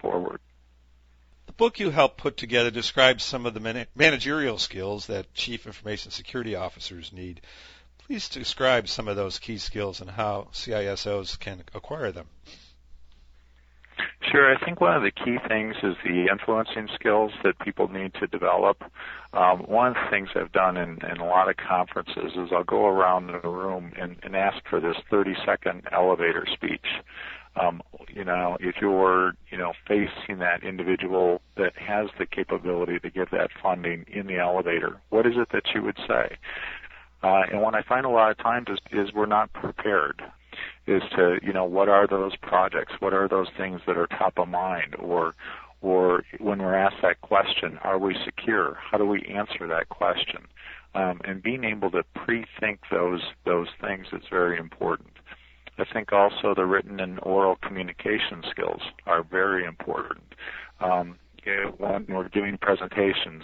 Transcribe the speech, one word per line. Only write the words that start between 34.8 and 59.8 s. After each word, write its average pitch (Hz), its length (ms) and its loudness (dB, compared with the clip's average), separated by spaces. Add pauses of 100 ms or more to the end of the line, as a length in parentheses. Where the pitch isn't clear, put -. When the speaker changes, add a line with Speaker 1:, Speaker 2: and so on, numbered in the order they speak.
Speaker 1:
what 113 160 4
is 117 120 4
it 120 160 0
that - 200 -2
you 107 100 -2
would 104 140 -4 (100)
say? 117 280 0 (880)
Uh, 95 280 6
and 104 100 0
what 110 140 2
I 104 80 0
find 131 220 0
a 131 40 0
lot 113 220 6
of 107 60 -2
times 120 320 0
is, 98 100 -4 (120)
is 98 220 -2
we're 104 140 2
not 107 260 2
prepared. 85 680 -2 (640)
Is 95 140 2 (160)
to, 90 260 4
you 98 80 -2
know, 92 140 0
what 95 240 2
are 101 180 8
those 95 300 0
projects? 90 640 0
What 98 140 0
are 95 140 2
those 95 300 0
things 92 300 -6
that 87 100 2
are 85 100 2
top - 300 0
of 87 100 0
mind? 90 520 -4
Or, 85 360 0 (460)
or 92 420 4 (160)
when 104 200 0
we're 95 160 0
asked 98 260 4
that 90 180 4
question, 98 640 2
"Are 95 140 2
we 95 260 2
secure?" 98 560 0
How - 180 -2
do 104 80 4
we 101 180 0
answer 101 440 -6
that 82 220 -2
question? - 560 -2 (480)
Um, 92 320 -2
and 95 180 -8
being 123 220 -4
able 104 260 -2
to 87 120 0 (100)
pre-think 110 760 -4
those, 87 340 0 (200)
those 87 240 2 (140)
things 95 320 -6
is - 160 -10
very 87 280 2
important. 82 540 -4 (640)
I 95 140 -2
think 107 220 -2
also 101 420 4
the 92 100 2
written 95 360 0
and 92 220 -6
oral 95 340 4
communication 95 920 -4
skills 85 320 -6 (260)
are 85 160 4
very 92 420 0
important. - 580 -8 (560)